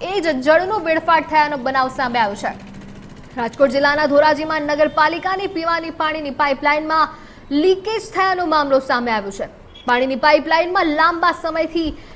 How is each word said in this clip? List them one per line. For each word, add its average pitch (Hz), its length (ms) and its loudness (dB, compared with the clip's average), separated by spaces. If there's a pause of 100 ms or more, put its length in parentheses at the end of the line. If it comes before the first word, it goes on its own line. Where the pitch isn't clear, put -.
એ 381 180 -4
જ 311 200 -2
જળનો 349 380 2
વેડફાટ 330 500 0
થયાનો 294 280 2
બનાવ 262 320 0
સામે 247 300 -4
આવ્યો 208 180 0
છે. - 180 -6 (840)
રાજકોટ 247 340 2
જિલ્લાના 285 360 2
ધોરાજીમાં 302 560 2
નગરપાલિકાની 311 840 0
પીવાની 330 440 -4
પાણીની 311 400 -4
પાઇપલાઇનમાં 294 760 0 (420)
લીકેજ 381 520 0 (120)
થયાનો 370 320 0
મામલો 294 320 2
સામે 247 320 -2
આવ્યો 202 200 -2
છે. 196 160 -8 (400)
પાણીની 254 300 0
પાઇપલાઇનમાં 320 680 2
લાંબા 330 460 2
સમયથી 320 640 -4 (200)